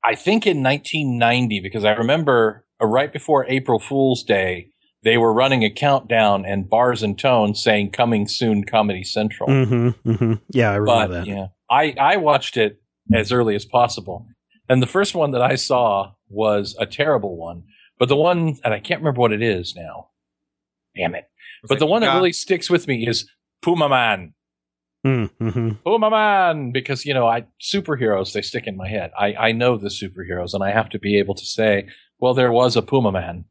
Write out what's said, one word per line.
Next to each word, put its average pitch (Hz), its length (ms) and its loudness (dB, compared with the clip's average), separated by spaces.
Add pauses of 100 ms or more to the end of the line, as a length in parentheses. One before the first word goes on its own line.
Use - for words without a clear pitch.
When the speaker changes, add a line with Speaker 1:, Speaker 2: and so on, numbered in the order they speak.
Speaker 1:
I 113 120 0
think, 214 320 0
in 156 140 0
nineteen 139 540 -2
ninety, 117 440 0
because 98 240 -6
I 107 80 4
remember, 120 760 2 (160)
uh, 117 40 2
right 131 260 0
before 147 360 0
April 127 300 0
Fool's 135 460 0
Day, 92 460 -2 (340)
they 113 120 4
were 117 160 4
running 127 320 2
a 107 60 0
countdown 113 760 2
and 98 240 -4
Bars 120 340 2
and 101 160 -4
Tone 110 360 2
saying, 104 380 0
"Coming 113 360 0
soon, 107 360 0
Comedy 104 400 0
Central." - 440 -4
Speaker 2:
Mm-hmm, 120 600 0
mm-hmm. 113 220 0 (180)
Yeah, 117 220 2
I - 20 -2
remember 107 340 2
Speaker 1:
But, 90 60 -8
Speaker 2:
that. 87 120 -6
Speaker 1:
yeah, 98 200 -8 (240)
I, 143 280 2
I 160 200 2
watched 147 400 0
it 107 240 0 (320)
as 110 180 0
early 117 220 2
as 104 100 -6
possible. 104 600 -2 (420)
And 127 140 4
the 127 40 0
first 196 280 0
one 156 160 0
that 127 100 -2
I 127 140 2
saw 113 580 0 (160)
was 104 500 -2
a 113 60 -2
terrible 107 540 -2
one. 85 240 -14 (360)
But 123 120 2
the 139 60 4
one, 165 460 0
and 113 120 0
I 104 60 -4
can't 165 200 -4
remember 143 200 -2
what 117 120 4
it 107 100 -2
is 95 320 -2
now. 82 360 -16 (840)
Damn 85 200 -4
it. - 80 -12 (380)
Speaker 3:
Was - 80 -20
Speaker 1:
But 135 80 2
Speaker 3:
it - 20 -6
Speaker 1:
the 156 60 4
one 208 160 2
that 202 80 2
Speaker 3:
Iga? 135 60 2
Speaker 1:
really 180 160 2
sticks - 380 -4
with 175 160 2
me 120 220 -2
is 117 200 -4 (340)
Puma 170 260 2
Man. 110 460 0 (720)
Speaker 2:
Mm, 123 240 0 (100)
mm-hmm. 113 300 -2 (140)
Speaker 1:
Puma 214 260 2
Man, 190 600 2
because, 131 360 -6
you 143 80 -2
know, 123 120 2
I, 117 200 0 (140)
superheroes, 120 720 -2
they 101 80 -4
stick - 240 -8
in 98 100 -10
my 95 120 -10
head. 101 300 -6
I, 101 160 -2
I 110 180 0
know 120 260 2
the 101 100 -8
superheroes, 90 680 -8
and 95 80 -4
I 98 100 -2
have 110 180 0
to 107 80 -8
be 101 200 0
able 98 160 0
to - 120 -12
say, 104 420 0 (320)
"Well, 127 140 2
there 127 180 4
was 123 240 4
a 117 60 4
Puma 123 280 0
Man. 90 400 -6